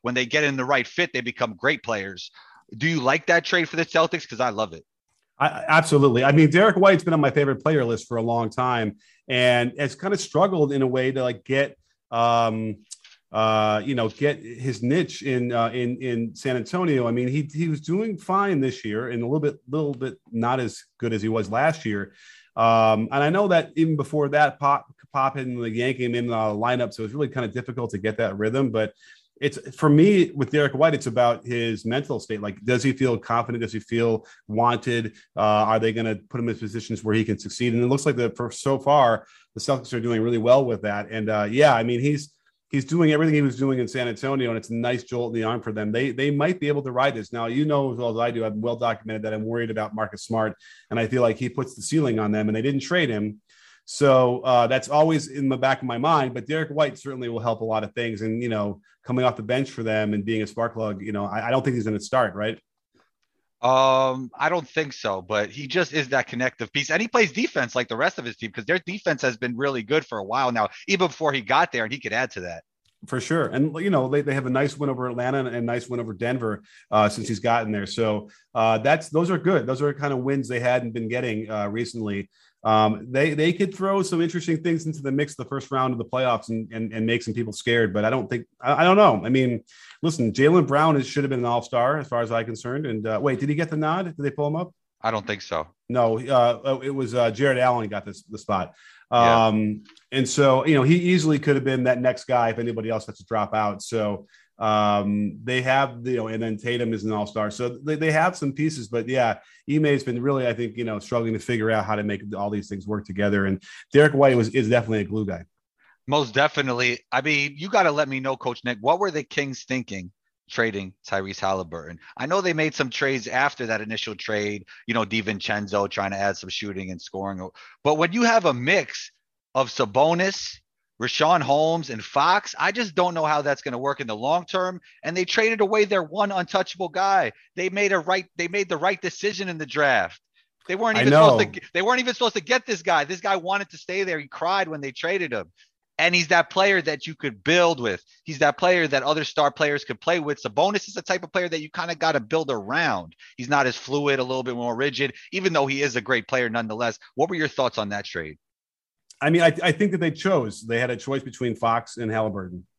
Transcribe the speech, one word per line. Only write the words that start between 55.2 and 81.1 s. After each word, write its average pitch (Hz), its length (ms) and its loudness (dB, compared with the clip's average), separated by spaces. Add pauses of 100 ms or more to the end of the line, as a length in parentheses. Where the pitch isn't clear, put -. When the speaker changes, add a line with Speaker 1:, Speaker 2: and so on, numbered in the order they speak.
Speaker 2:
in 135 220 -4
the 131 80 0
back 131 240 0
of 127 60 -6
my 120 100 -4
mind, 135 360 2
but 120 140 -10
Derek 156 220 -4
White 147 280 0
certainly 127 300 -10
will 117 140 -6
help 113 180 -2
a 113 60 -6
lot 110 180 -2
of 104 100 -10
things. 117 280 -4
And, 110 200 -4
you 120 80 -4
know, 104 320 -4 (240)
coming 127 180 0
off 123 120 4
the 113 80 -10
bench 127 260 -2
for 120 140 -8
them 107 320 0
and 101 100 -4
being 110 160 -2
a 101 60 -4
spark 117 260 -4
plug, 104 300 -6
you 107 80 -10
know, 104 140 -4
I, 107 240 -6
I - 20 0
don't 131 120 2
think 131 120 -2
he's 117 80 -2
gonna 107 160 -2
start, 113 340 0
right? 107 240 -6 (1040)
Speaker 1:
Um, 131 720 4
I 151 140 0
don't 170 180 -4
think 156 260 -4
so, 98 280 -4
but 104 300 -2
he 135 160 -12
just 151 260 0
is 143 160 -2
that 131 160 0
connective 123 480 -4
piece, 139 160 -2
and 160 100 2
he 226 80 -2
plays 220 240 2
defense 156 440 -4
like 123 120 0
the 117 80 -6
rest 147 220 0
of 123 80 -8
his 113 120 -10
team, 110 140 -8
'cause 110 140 -10
their 175 140 0
defense 175 420 -4
has 127 160 0
been 123 180 -6
really 131 280 -2
good 147 200 0
for 117 140 -8
a 98 60 -6
while 123 280 0
now, 110 180 0 (180)
even 185 180 2
before 151 260 -2
he 135 100 -2
got 135 300 2
there, 120 120 -2
and 110 100 -6
he 147 60 -8
could 107 140 -6
add 123 180 -2
to 98 100 -10
that. 85 220 -10 (420)
Speaker 2:
For - 160 -4
sure. 156 280 0
And, 147 300 0
you 190 120 -2
know, 131 180 2
they, 143 120 0
they 139 120 -2
have 131 140 -2
a - 20 -4
nice 139 260 0
win 139 140 -4
over 127 180 -4
Atlanta 127 380 -2
and 120 100 -6
a 120 60 -4
nice 120 260 -4
win 123 120 -6
over 113 140 -6
Denver, 117 500 -4 (260)
uh, 107 180 6
since 104 200 -4
he's 107 120 -4
gotten 113 320 0
there. 101 140 -4
So, 107 440 -2 (260)
uh, 113 240 4
that's, 151 300 2
those 170 200 0
are 185 80 0
good. 156 300 0
Those 131 160 -2
are 143 100 0
kind 143 200 -4
of 131 60 -2
wins 135 280 -2
they 123 120 -4
hadn't 120 340 0
been 113 160 -4
getting, 113 380 -4